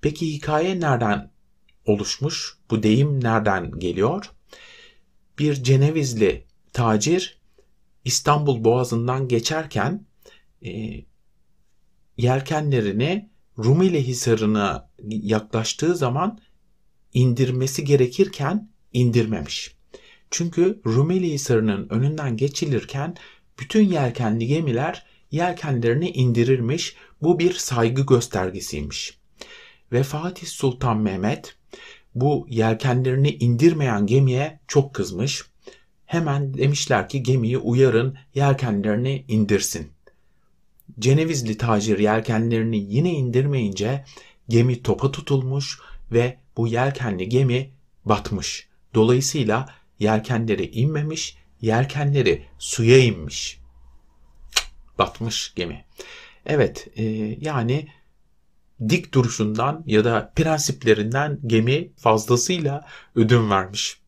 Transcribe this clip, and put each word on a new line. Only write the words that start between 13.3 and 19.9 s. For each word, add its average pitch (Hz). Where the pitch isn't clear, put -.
Rumeli 147
Hisarı'na 107
yaklaştığı 110
zaman 160
indirmesi 127
gerekirken 143
indirmemiş. 113